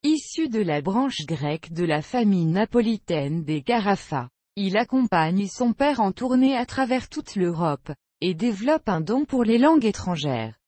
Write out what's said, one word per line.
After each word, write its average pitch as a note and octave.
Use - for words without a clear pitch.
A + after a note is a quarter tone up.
Issu D#4
de A3+
la D#3
branche G3
grecque D#3
de E3+
la D#3
famille G3
napolitaine F3
des D3+
Carafa, F#3+
il G3
accompagne G3+
son A#3+
père C#4
en G3
tournée B3+
à A#3+
travers B3+
toute -
l'Europe, E3+
et F3+
développe A#3
un F3
don A#3+
pour B3
les A3+
langues D4
étrangères C#3